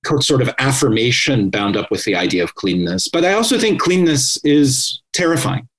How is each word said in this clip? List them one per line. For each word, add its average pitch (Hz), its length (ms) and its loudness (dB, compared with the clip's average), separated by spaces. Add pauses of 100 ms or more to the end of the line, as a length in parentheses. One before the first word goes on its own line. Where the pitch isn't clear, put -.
co-, 147 140 0
sort 131 220 0
of 127 180 -2
affirmation 123 880 0
bound 101 260 -2
up 104 140 -4
with 98 140 -4
the 101 120 -2
idea 90 280 -2
of 82 120 -6
cleanness. 90 520 -2
But 170 180 0
I 190 80 2
also 226 240 0
think 208 240 0
cleanness 170 640 2
is 143 580 2 (120)
terrifying. 165 540 -2 (120)